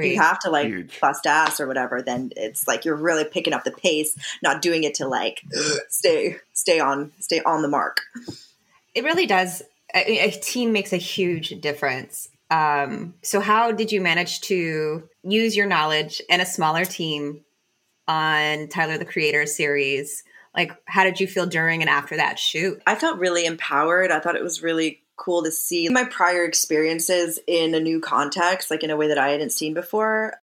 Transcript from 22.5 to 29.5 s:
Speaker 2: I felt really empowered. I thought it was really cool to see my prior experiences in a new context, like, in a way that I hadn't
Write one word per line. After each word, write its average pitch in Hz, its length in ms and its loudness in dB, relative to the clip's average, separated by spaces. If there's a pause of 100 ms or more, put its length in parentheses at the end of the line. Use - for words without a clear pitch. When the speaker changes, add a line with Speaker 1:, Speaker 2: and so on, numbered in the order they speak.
Speaker 2:
I 208 80 2
felt 302 240 -2
really 175 260 2
empowered. 165 680 2
I 156 80 2
thought 170 160 -2
it - 60 -2
was 170 220 -6
really 160 400 -2 (160)
cool 175 240 0
to 156 80 -2
see 170 380 -2
my 254 160 2
prior 180 380 2
experiences 165 1000 0
in 165 300 2
a 160 40 2
new 160 200 0
context, 160 720 0
like, 160 120 -2
in 156 60 -4
a 156 60 0
way 151 120 2
that 151 100 2
I 139 120 4
hadn't 147 220 -2